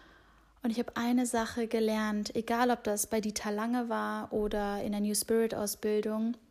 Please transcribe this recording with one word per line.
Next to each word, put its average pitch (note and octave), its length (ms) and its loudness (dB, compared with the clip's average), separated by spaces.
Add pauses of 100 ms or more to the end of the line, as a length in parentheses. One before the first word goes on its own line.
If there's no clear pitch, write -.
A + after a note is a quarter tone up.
(600)
Und A#3 100 0
ich A3 80 -2
habe - 180 -6
eine B3 280 2
Sache A#3 420 0
gelernt, G#3+ 680 0
egal A#3 360 2
ob A#3 120 0
das G#3 240 0
bei A3 140 2
Dieter G#3 300 -4
Lange A#3 360 0
war G#3+ 460 -2
oder G#3 480 0
in G#3+ 100 -2
der G#3 100 0
New G#3 120 2
Spirit A3+ 400 2
Ausbildung, G#3+ 840 0 (160)